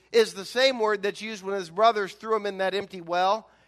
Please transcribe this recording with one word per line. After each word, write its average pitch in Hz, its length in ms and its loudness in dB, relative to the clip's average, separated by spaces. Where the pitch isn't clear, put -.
is 214 220 4
the 185 140 -12
same 254 320 2
word 214 240 2
that's 190 180 -2
used 208 240 -10
when 196 100 -4
his 185 140 -4
brothers 208 460 2
threw 220 200 -4
him 208 120 -2
in 196 120 -6
that 190 160 0
empty 190 280 -6
well 185 440 0